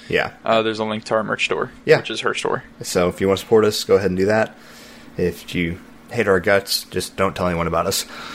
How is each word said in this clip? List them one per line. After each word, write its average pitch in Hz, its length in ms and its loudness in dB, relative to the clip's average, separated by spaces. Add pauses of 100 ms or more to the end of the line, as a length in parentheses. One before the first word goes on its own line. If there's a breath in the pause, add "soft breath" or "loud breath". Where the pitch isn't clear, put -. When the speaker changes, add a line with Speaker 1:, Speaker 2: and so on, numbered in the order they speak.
Speaker 1:
Yeah. - 240 0 (120)
Speaker 2:
Uh, 113 180 2
there's 110 160 -2
a 110 60 0
link 107 220 -6
to - 80 -2
our 110 100 0
merch 107 220 -2
store, - 260 -4 (120)
Speaker 1:
Yeah. 151 140 6
Speaker 2:
which - 120 -6
is 107 100 -8
her 110 140 -2
store. - 280 -2 (200)
Speaker 1:
So 90 260 2
if 90 120 -4
you 98 60 2
wanna 95 120 4
support 107 260 4
us, 107 180 0
go 98 140 4
ahead 95 140 2
and 92 60 -2
do 95 100 2
that. 107 300 0 (600 loud breath)
If - 400 -4
you 85 240 -4 (320)
hate 113 160 0
our 95 120 4
guts, 98 440 0
just - 320 -6
don't 95 180 0
tell 92 140 -2
anyone 85 180 0
about 82 200 0
us. - 200 -4 (280 loud breath)